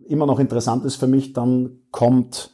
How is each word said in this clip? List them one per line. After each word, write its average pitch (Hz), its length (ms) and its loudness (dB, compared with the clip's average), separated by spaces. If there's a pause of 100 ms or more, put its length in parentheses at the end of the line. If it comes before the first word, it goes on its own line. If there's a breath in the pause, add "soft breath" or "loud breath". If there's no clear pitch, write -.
immer 151 180 0
noch 135 140 2
interessant 117 440 0
ist 135 120 -4
für 131 100 -2
mich, 135 280 2
dann 127 480 -2 (100)
kommt 123 600 0